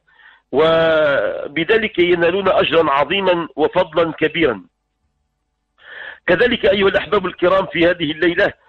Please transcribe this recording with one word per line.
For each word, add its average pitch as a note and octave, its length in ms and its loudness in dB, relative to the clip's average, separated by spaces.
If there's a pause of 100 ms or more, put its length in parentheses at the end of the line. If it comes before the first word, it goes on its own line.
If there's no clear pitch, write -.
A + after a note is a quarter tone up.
(520)
وبذلك D#3 1500 0
ينالون F3 500 2
أجرا D#3 420 2
عظيما E3+ 680 0
وفضلا E3 560 0
كبيرا. D3 500 -2 (1600)
كذلك G#3+ 400 0
أيها G3 220 2
الأحباب G3 380 -2
الكرام، F3+ 400 0
في - 120 -8
هذه E3+ 340 0
الليلة E3+ 400 0 (160)